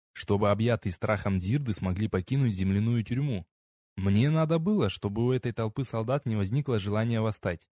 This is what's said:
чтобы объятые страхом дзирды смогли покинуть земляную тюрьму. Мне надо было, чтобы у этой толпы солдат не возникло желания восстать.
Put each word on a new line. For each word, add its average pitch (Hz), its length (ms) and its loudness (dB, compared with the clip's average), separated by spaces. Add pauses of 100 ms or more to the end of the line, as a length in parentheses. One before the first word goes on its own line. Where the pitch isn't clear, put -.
(160)
чтобы 101 340 2
объятые 107 440 0
страхом 101 420 -2
дзирды 110 380 0
смогли 95 340 -2
покинуть 117 460 0
земляную 101 500 0
тюрьму. 120 420 -4 (500)
Мне 101 340 4
надо 160 280 2
было, 165 300 2
чтобы 104 380 -2
у 127 60 2
этой 120 200 -2
толпы 113 320 -4
солдат 117 400 -2
не 110 120 -2
возникло 113 420 0
желания 110 420 0
восстать. 104 480 -4 (100)